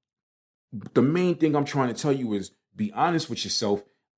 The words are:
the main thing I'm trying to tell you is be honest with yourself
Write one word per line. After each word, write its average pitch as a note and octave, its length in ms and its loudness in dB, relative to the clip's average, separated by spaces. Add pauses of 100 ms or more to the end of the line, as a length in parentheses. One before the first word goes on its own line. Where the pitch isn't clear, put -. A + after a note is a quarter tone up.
(720)
the A#2 300 0
main F3 340 2
thing D#3 200 2
I'm C#3+ 100 2
trying C3+ 280 0
to - 80 -6
tell D3 100 2
you B2+ 220 -2
is F#2+ 180 -4 (240)
be G#2 180 -2
honest D#3+ 360 0
with A#2 140 -6
yourself G2+ 400 0 (340)